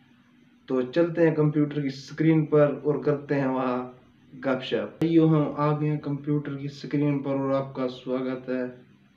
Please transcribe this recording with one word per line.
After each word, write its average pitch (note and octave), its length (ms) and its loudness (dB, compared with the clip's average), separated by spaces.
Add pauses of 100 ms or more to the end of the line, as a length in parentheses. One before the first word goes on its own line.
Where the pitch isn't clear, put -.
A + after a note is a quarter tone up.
(680)
तो C3 160 0
चलते E3+ 380 0
हैं D#3+ 140 4
computer D3 460 2
की C3+ 80 -2
screen D#3+ 560 2
पर D3 400 4
और C#3 180 0
करते C#3+ 320 0
हैं C#3 120 0
वहाँ B2+ 480 -2 (380)
गपशप। A#2+ 680 -4
भाइयों, D#3+ 280 6
हम D3 280 2
आ D3 140 2
गए D3+ 160 -2
हैं D3+ 120 -2
computer C#3+ 560 -4
की C#3 140 -8
screen C#3+ 540 -2
पर C3+ 180 -2
और C3+ 140 0
आपका C3+ 320 -4
स्वागत B2+ 640 -6
है B2+ 140 -2 (540)